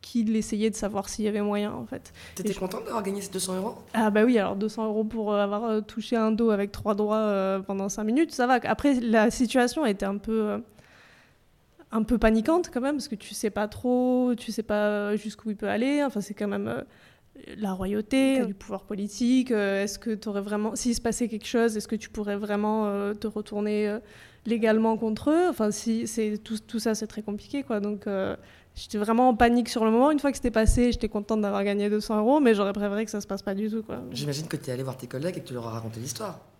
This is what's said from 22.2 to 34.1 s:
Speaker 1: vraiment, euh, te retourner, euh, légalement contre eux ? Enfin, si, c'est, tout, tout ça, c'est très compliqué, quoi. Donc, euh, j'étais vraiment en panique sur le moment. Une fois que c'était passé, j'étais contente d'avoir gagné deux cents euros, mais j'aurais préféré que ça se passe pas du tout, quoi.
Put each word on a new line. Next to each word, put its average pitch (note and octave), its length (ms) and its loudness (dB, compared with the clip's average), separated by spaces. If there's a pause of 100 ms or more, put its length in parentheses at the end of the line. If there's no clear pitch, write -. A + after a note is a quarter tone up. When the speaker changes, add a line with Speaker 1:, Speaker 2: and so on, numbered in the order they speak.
Speaker 1:
vraiment, G#3+ 480 0
euh, G3+ 300 -2
te G#3+ 100 -10
retourner, G#3 640 -2
euh, G#3 100 -2 (480)
légalement A3 520 4
contre A3 340 0
eux ? F4 180 6
Enfin, A3 220 0
si, A3+ 340 -2
c'est, G#3+ 320 -2
tout, G#3+ 220 -6
tout - 180 -8
ça, A3 160 0
c'est G#3+ 140 -4
très G#3+ 160 -10
compliqué, G#3+ 400 -6
quoi. A3 160 -2
Donc, G3+ 260 -6
euh, G3 300 -2 (400)
j'étais - 220 -8
vraiment A3+ 320 4
en A#3 60 4
panique A#3+ 340 4
sur A3 160 0
le A3 60 4
moment. B3+ 200 6
Une D4 80 2
fois C#4+ 120 0
que - 60 -6
c'était A#3+ 140 -2
passé, A3+ 400 4
j'étais A3+ 160 -2
contente G#3+ 320 -2
d'avoir G3+ 240 0
gagné G3+ 260 0
deux G#3 120 0
cents G#3+ 160 -2
euros, B3+ 240 4
mais A#3 120 8
j'aurais G3+ 200 2
préféré G#3 320 -2
que A3 60 -12
ça G#3 100 -6
se - 60 -12
passe G3 140 -6
pas G3 140 -4
du G#3+ 140 -2
tout, A3 140 -6
quoi. - 180 -10 (100)